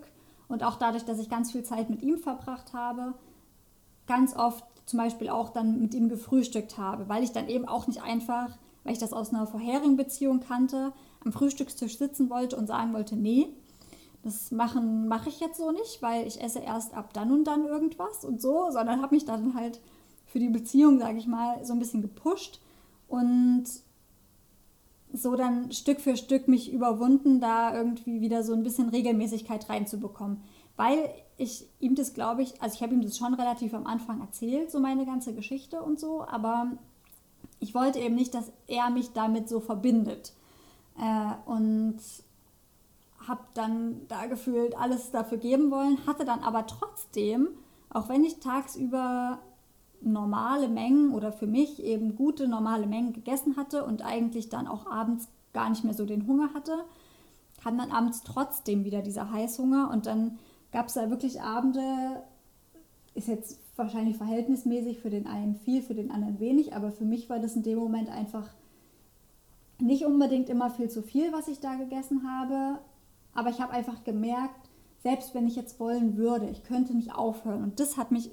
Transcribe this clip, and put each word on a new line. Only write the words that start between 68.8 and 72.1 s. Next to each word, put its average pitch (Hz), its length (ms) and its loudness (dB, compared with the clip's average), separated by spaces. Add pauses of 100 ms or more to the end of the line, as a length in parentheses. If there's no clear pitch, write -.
nicht 269 260 4
unbedingt 269 440 4
immer 247 200 0
viel 233 200 -4
zu 226 120 -6
viel, 302 320 0
was 311 140 -4
ich 277 120 -8
da 262 160 -6
gegessen 262 520 -4